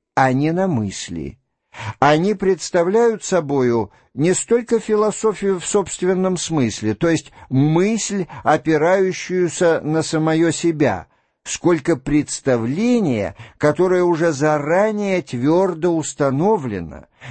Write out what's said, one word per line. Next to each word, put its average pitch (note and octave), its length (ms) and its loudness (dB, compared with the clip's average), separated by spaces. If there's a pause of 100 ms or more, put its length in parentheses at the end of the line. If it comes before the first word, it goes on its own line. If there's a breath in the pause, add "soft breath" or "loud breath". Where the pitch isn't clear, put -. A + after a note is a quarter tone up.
(160)
а C3 180 2
не D3 200 0
на F#3 140 0
мысли. F#2 720 -6 (640 loud breath)
Они D#3 340 4
представляют F#3+ 920 0
собою C3 680 0 (240 soft breath)
не D#3+ 180 2
столько A#3 460 0
философию G#3 800 0
в - 80 -10
собственном F#3 720 0
смысле, A2 580 -2
то E3+ 140 0
есть D#3 220 -2 (180 loud breath)
мысль, F3 760 0 (180 loud breath)
опирающуюся E3+ 1400 0
на D#3 180 -2
самое D#3+ 500 0
себя – D3 580 -2 (360)
сколько E3 500 0
представление, C#3 1400 -2 (240 loud breath)
которое F3+ 440 2
уже E3+ 280 2
заранее F3 920 0
твёрдо E3 680 0
установлено C3+ 1160 -2 (260 loud breath)